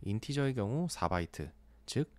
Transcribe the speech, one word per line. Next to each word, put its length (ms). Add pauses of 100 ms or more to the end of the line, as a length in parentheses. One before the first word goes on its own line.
인티저의 540
경우 340
사 180
바이트, 460 (340)
즉 220 (100)